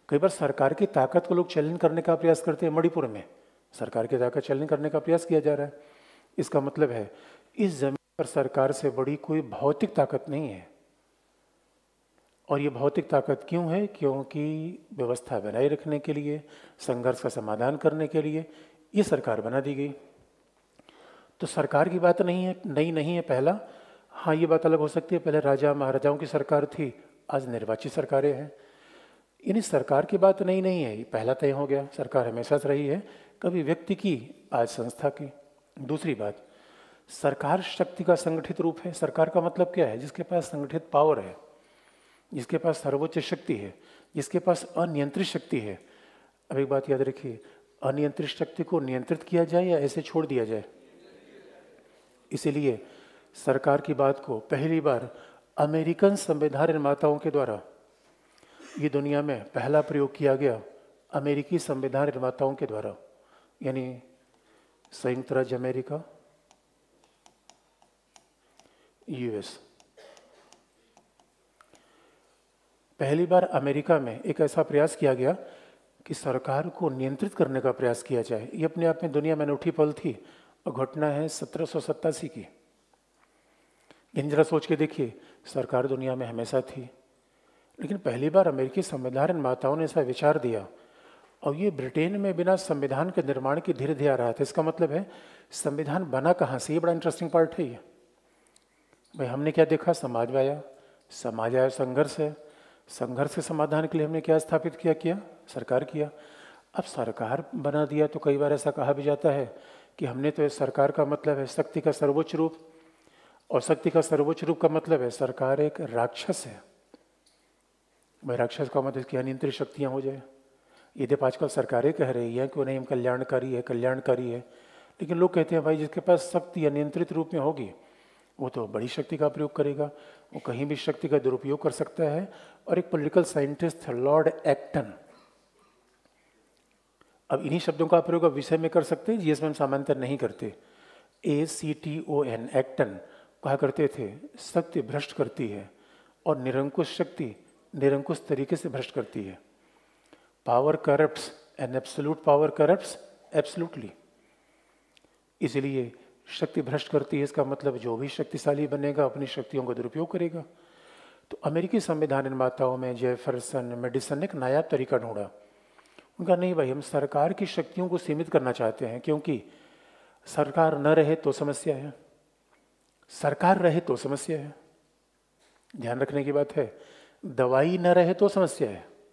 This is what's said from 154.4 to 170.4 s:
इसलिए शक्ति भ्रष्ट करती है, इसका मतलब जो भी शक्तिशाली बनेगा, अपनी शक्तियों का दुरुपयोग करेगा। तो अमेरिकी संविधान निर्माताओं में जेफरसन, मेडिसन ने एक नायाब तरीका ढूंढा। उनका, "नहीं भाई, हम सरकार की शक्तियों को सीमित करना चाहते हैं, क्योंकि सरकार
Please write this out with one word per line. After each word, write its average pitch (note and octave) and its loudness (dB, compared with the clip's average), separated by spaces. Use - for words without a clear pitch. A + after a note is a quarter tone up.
इसलिए C3+ -2
शक्ति - -4
भ्रष्ट C3 -4
करती D3 0
है, C#3 2
इसका C#3 0
मतलब C3+ -2
जो A2+ -4
भी C3+ -6
शक्तिशाली C#3+ -2
बनेगा, C#3+ 0
अपनी C#3 -2
शक्तियों C3 -6
का B2 -4
दुरुपयोग C#3+ -6
करेगा। E3 -4
तो - -12
अमेरिकी F3 0
संविधान D3+ 0
निर्माताओं C3 0
में B2+ -4
जेफरसन, B2 -2
मेडिसन B2 -4
ने E3+ -2
एक G3 -6
नायाब C#3 0
तरीका C3 2
ढूंढा। G#2+ -6
उनका, F3+ 4
"नहीं F3+ 2
भाई, C#3 2
हम C#3 -4
सरकार D3 0
की F#3+ -4
शक्तियों F3+ -4
को F3 0
सीमित D#3+ -4
करना C3 4
चाहते A#2 -2
हैं, A#2 -6
क्योंकि D3+ -2
सरकार D3+ 2